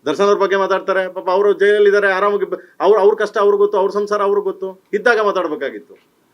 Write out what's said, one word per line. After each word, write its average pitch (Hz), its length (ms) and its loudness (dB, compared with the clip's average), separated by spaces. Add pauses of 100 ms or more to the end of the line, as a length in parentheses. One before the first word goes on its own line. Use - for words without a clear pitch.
ದರ್ಶನ್ 156 200 0
ಅವ್ರ 202 120 2
ಬಗ್ಗೆ 196 180 0
ಮಾತಾಡ್ತಾರೆ, 185 560 -2
ಪಾಪ 185 180 -6
ಅವರು 202 220 2
ಜೈಲಲ್ಲಿ 208 340 2
ಇದ್ದಾರೆ, 202 260 2
ಆರಾಮಾಗಿ 196 320 0
ಬ-, 175 160 -8 (200)
ಅವ್ರ, 202 180 4
ಅವ್ರ 202 160 4
ಕಷ್ಟ 214 240 -4
ಅವ್ರಿಗೆ 202 200 2
ಗೊತ್ತು, 208 200 2
ಅವ್ರ 190 120 0
ಸಂಸಾರ 208 320 -4
ಅವ್ರಿಗೆ 202 220 0
ಗೊತ್ತು, 190 380 -8 (100)
ಇದ್ದಾಗ 220 280 2
ಮಾತಾಡ್ಬೇಕಾಗಿತ್ತು. 151 760 -4 (400)